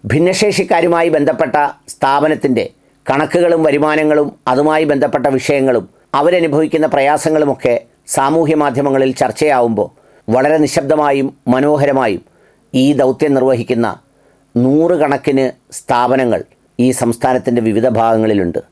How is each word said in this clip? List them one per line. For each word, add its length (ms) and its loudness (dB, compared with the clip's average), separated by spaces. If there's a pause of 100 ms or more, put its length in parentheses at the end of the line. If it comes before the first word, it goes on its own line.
ഭിന്നശേഷിക്കാരുമായി 1120 0
ബന്ധപ്പെട്ട 400 0 (380)
സ്ഥാപനത്തിൻ്റെ 720 0 (420)
കണക്കുകളും 600 0
വരുമാനങ്ങളും 640 0 (240)
അതുമായി 400 2
ബന്ധപ്പെട്ട 340 -2 (120)
വിഷയങ്ങളും 480 0 (340)
അവരനുഭവിക്കുന്ന 760 0
പ്രയാസങ്ങളുമൊക്കെ 800 0 (400)
സാമൂഹ്യ 480 0
മാധ്യമങ്ങളിൽ 480 0 (120)
ചർച്ചയാവുമ്പോൾ 680 0 (380)
വളരെ 360 2
നിശബ്ദമായും 640 0 (240)
മനോഹരമായും 720 0 (520)
ഈ 120 2 (140)
ദൗത്യം 360 0
നിർവഹിക്കുന്ന 500 0 (680)
നൂറുകണക്കിന് 920 0 (340)
സ്ഥാപനങ്ങൾ 600 0 (380)
ഈ 80 2 (140)
സംസ്ഥാനത്തിൻ്റെ 680 -2
വിവിധ 200 0 (120)
ഭാഗങ്ങളിലുണ്ട്. 600 0 (140)